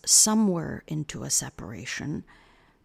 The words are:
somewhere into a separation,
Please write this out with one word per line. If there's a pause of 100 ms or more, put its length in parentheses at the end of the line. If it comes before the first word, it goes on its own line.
somewhere
into
a
separation, (600)